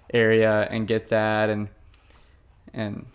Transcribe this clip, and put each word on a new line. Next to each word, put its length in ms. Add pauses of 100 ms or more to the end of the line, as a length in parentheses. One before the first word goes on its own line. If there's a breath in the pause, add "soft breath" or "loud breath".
(140 soft breath)
area 560
and 200
get 180
that. 420
And, 200 (1040 soft breath)
and, 420